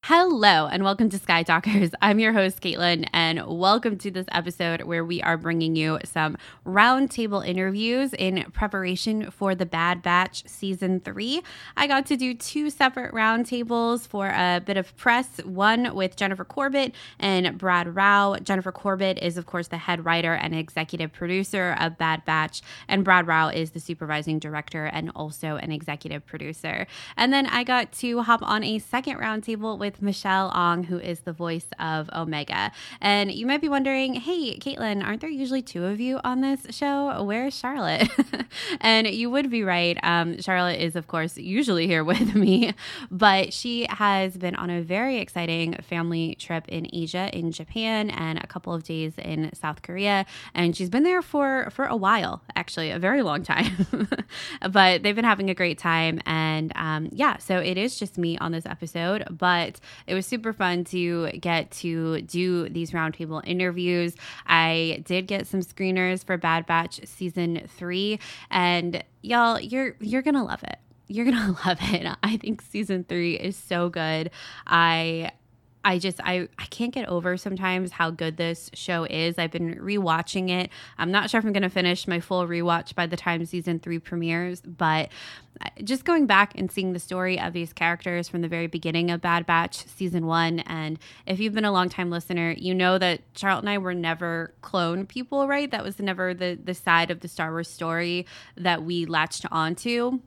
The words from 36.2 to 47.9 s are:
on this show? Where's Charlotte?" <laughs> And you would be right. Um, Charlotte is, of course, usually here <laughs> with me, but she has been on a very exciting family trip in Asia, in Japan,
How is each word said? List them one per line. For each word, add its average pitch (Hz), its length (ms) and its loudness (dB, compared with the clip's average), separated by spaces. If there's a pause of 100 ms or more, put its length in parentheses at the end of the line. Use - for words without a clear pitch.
on 254 160 0
this 269 300 0
show? 277 520 -2
Where's 226 340 -2
Charlotte?" 233 580 2
<laughs> - 40 0 (600)
And 220 260 6
you 226 240 0
would 269 200 2
be 233 120 0
right. 175 400 2
Um, 170 380 2
Charlotte 180 400 2
is, 165 160 0
of 165 100 -4
course, 165 300 -2
usually 190 500 2
here 160 180 4
<laughs> 165 80 4
with 214 220 2
me, 202 400 6 (360)
but 190 420 4
she 240 360 -4
has 196 480 2
been 180 180 -4
on 175 160 -4
a 175 120 -2
very 220 360 -2
exciting 170 560 -2
family 170 640 -2
trip 165 320 -6
in 165 240 -6
Asia, 175 440 -4
in 170 160 -4
Japan, 220 580 -2